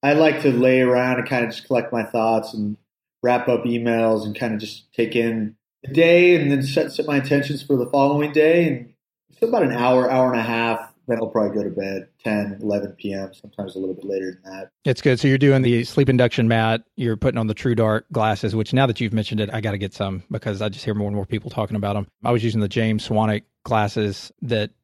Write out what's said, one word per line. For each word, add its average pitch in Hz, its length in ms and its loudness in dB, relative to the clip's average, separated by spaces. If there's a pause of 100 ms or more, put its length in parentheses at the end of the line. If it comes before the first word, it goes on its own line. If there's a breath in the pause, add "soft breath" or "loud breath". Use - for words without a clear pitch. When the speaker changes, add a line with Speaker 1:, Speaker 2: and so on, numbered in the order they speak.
Speaker 1:
I 143 120 2
like 151 280 2
to 147 100 2
lay 127 300 4
around 127 380 2
and 117 100 -6
kind 120 160 0
of 110 60 -8
just - 160 -16
collect 120 260 -2
my 113 100 -2
thoughts 110 500 -2
and 104 240 -6 (440)
wrap 123 280 0
up 120 160 0
emails 113 600 0
and 104 120 -8
kind 117 160 -4
of 107 80 -4
just - 320 -16
take 113 220 -2
in 113 400 -2 (280)
the 135 100 -12
day 175 420 6
and 147 160 2
then 135 120 0
set, 143 280 -2
set 151 140 -6
my 147 120 0
intentions 139 460 0
for 139 120 0
the 123 140 -2
following 147 420 2
day. 160 360 4
And 135 260 -6 (360)
it's - 120 -6
about 226 220 2
an 127 100 0
hour, 123 360 2
hour 131 220 2
and 117 80 0
a 113 40 -2
half. 117 420 -2 (220)
Then 120 100 0
I'll 113 100 -4
probably 107 300 0
go 101 60 -2
to 95 80 -4
bed 98 360 -6 (160)
ten, 104 380 -4
eleven 101 300 -2
P - 220 -8
M, 98 200 -8
sometimes 98 420 -14
a 95 40 -10
little 92 160 -6
bit 95 100 -16
later 95 380 -6
than 95 100 -20
that. 95 160 -16 (160)
Speaker 2:
It's 131 160 -2
good. 127 180 2
So 147 80 2
you're 135 120 4
doing 135 240 6
the 120 200 2
sleep 135 240 2
induction 123 400 2
mat. 113 360 2 (140)
You're 113 200 -2
putting 123 220 0
on 110 80 -2
the 107 80 -2
True 123 180 -2
Dark 110 380 0
glasses, 110 440 0
which 110 180 -2
now 135 120 4
that 117 160 -2
you've 110 100 -2
mentioned 107 300 -2
it, 101 100 -2
I 113 80 -6
gotta 101 200 -4
get 98 120 -6
some 95 380 -6
because 104 320 -6
I 107 80 -2
just - 160 -12
hear 110 80 -2
more 104 140 -2
and 101 80 -4
more 98 100 -4
people 110 240 -6
talking 110 260 -4
about 101 220 -4
'em. 98 80 -6 (180)
I 120 80 0
was 117 120 0
using 110 180 0
the 104 60 0
James 110 420 -2
Swanwick 107 320 0 (220)
glasses 104 680 -2 (120)
that 113 260 -2 (140)